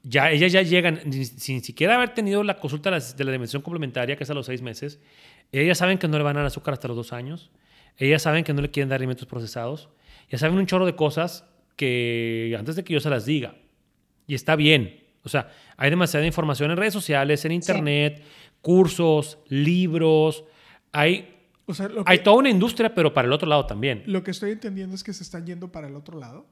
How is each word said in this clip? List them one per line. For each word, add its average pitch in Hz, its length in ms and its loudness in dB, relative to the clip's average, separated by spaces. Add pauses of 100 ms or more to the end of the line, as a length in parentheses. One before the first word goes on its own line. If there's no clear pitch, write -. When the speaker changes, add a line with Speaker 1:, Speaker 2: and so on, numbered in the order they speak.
Speaker 1:
ya, 139 280 4
ellas 165 220 4
ya 190 100 6
llegan, 175 440 2
ni, 135 180 -4
sin 127 380 -8
siquiera 170 320 0
haber 247 180 0
tenido 208 300 -2
la 202 160 -2
consulta 151 320 -4
de 180 80 0
la, 131 60 -6
de 135 200 -8
la 135 60 -2
alimentación 131 320 -6
complementaria, 139 540 -6
que 147 80 -10
es 127 60 -10
a 147 40 -6
los 139 120 -8
seis 127 160 -10
meses, 127 360 -12 (540)
ellas 143 160 2
ya 180 80 4
saben 185 220 0
que 180 100 -2
no 151 100 0
le 147 60 0
van 143 120 0
a 143 40 -2
dar 147 80 0
azúcar 143 260 -6
hasta 131 140 -10
los 120 80 -6
dos 117 160 -10
años, 131 380 -12 (460)
ellas 143 260 4
saben 160 220 2
que 156 80 -2
no 143 100 0
le 143 80 -4
quieren 139 180 -2
dar 135 100 -2
alimentos 127 280 -6
procesados, 120 640 -10 (400)
ya 127 100 -6
saben 160 200 2
un 190 80 2
chorro 185 200 2
de 180 100 0
cosas 160 500 -2 (300)
que 117 840 -2
antes 139 180 -8
de 185 80 -8
que 170 80 -6
yo 151 80 2
se 151 100 -2
las 120 140 -2
diga. 135 300 -4 (720)
Y 147 80 -6
está 160 200 0
bien. 147 460 2 (240)
O - 40 -14
sea, - 220 -4 (260)
hay 139 140 2
demasiada 156 360 0
información 151 440 -2
en 170 60 -2
redes 202 160 0
sociales, 147 520 0
en 160 60 -2
Speaker 2:
Sí. 165 60 0
Speaker 1:
internet, 147 680 0 (380)
cursos, 165 760 4 (100)
libros, 156 960 2 (480)
hay, 175 440 2 (300)
Speaker 3:
O 185 80 -8
sea, 196 140 -6
lo 214 180 -6
Speaker 1:
hay 180 120 8
Speaker 3:
que 180 60 -4
Speaker 1:
toda 208 120 10
una 269 140 6
industria, 226 440 2
pero 156 180 4
para 123 140 4
el 123 60 2
otro 151 160 -2
lado 147 180 2
también. 113 400 -4
Speaker 3:
lo 190 160 -4
que 185 80 -8
estoy 202 220 -6
entendiendo 190 420 -10
es 190 80 -14
que 208 100 -12
se 185 100 -14
están 170 240 -14
yendo 175 260 -14
para 151 160 -14
el 139 80 -16
otro 147 220 -18
lado. 139 340 -20